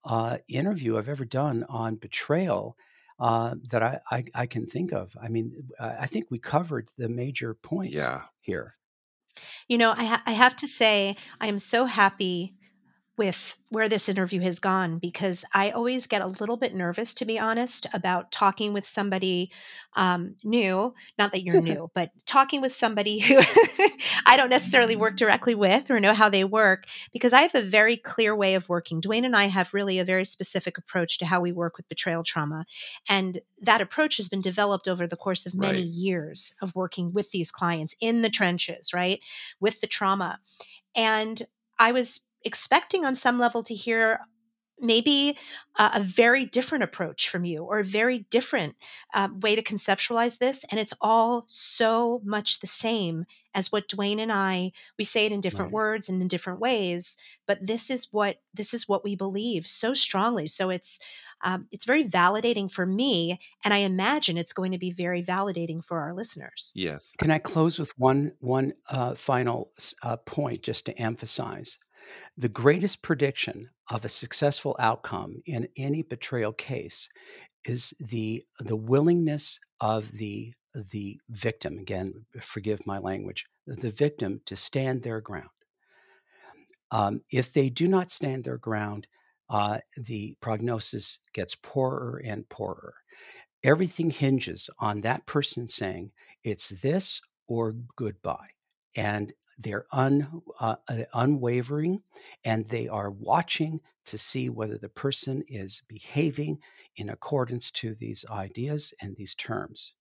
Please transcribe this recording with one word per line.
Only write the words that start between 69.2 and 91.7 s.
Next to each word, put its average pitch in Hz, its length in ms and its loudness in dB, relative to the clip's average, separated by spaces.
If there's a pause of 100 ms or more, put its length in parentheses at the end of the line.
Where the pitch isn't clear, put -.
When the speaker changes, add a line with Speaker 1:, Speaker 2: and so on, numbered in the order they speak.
Speaker 1:
s-, - 260 -2
uh, 113 140 -4
point 127 460 -6
just - 220 -4
to 117 120 -8
emphasize? 113 800 -2 (600)
The 117 120 -2
greatest 151 540 2
prediction 139 640 -2 (220)
of 117 140 -6
a 107 40 -6
successful - 720 2
outcome 110 640 -2
in 127 300 -4
any 143 260 -4
betrayal 117 520 -4
case - 560 -4 (560)
is 120 340 2
the, 113 440 -4 (160)
the 113 180 -6
willingness 147 840 2 (220)
of 107 320 -2
the, 110 400 -10 (200)
the 101 460 -12 (100)
victim, 117 480 -6
again, 95 480 -8 (160)
forgive 104 460 -6
my 98 120 -6
language, 95 460 -8 (220)
the 123 240 -8
victim 117 540 -2
to 98 100 -8
stand 131 480 -2
their 113 180 -6
ground. 101 280 -12 (1400)
Um, 104 300 0 (100)
if - 220 0
they 135 160 2
do 156 180 0
not 185 240 2
stand 131 320 2
their 127 140 -8
ground, 104 500 -6 (420)
uh, 104 300 0 (180)
the 110 440 -10
prognosis 113 800 -2 (140)
gets - 220 -6
poorer 131 680 -4